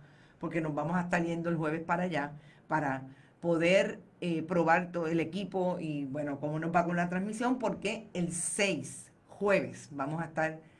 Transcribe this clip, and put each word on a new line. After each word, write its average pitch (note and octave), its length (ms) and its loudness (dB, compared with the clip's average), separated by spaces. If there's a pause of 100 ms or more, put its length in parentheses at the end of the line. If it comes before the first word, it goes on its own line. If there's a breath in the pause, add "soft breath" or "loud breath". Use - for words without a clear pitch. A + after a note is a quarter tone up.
(380 loud breath)
porque E3 220 -2
nos D#3 140 -2
vamos D3+ 220 0
a F3+ 60 2
estar F3 220 0
yendo E3+ 260 -2
el E3+ 60 2
jueves D#3+ 260 0
para F3 220 0
allá D3 280 -2 (360 loud breath)
para C#3 340 0 (380 loud breath)
poder, E3+ 600 4 (200)
eh, E3 220 0
probar E3+ 500 4
todo E3+ 160 -2
el E3 120 2
equipo F3+ 580 -2
y, D3 280 -4
bueno, C#3+ 340 -4
cómo D3+ 180 -2
nos E3 160 -2
va F3 100 6
con E3+ 120 0
la F3 120 2
transmisión, A3 500 -2
porque G#3+ 560 -2
el E3+ 180 0
seis, - 800 -2 (160)
jueves, F#3 640 0
vamos D3 300 -4
a D#3+ 40 -4
estar, D#3+ 340 -2 (200 loud breath)